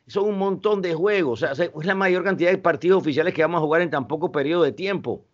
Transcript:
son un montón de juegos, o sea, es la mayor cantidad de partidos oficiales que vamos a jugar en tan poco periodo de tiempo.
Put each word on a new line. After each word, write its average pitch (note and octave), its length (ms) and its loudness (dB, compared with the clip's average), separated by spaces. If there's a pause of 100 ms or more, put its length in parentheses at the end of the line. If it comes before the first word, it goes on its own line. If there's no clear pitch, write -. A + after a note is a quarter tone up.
son G3+ 180 -2
un G#3 140 0
montón G3 420 0
de F3 140 -2
juegos, D#3+ 480 0
o C#3 120 -2
sea, E3 120 -2
es D#3 200 -8
la F#3+ 80 0
mayor F#3 300 2
cantidad F3 260 2
de F#3+ 80 2
partidos F3 440 2
oficiales D#3 320 0
que D#3+ 80 2
vamos E3 160 2
a D#3 60 0
jugar D#3 180 2
en E3+ 80 -2
tan C#3+ 180 -4
poco D#3 240 -4
periodo D#3 320 2
de C#3 80 0
tiempo. D#3 600 -6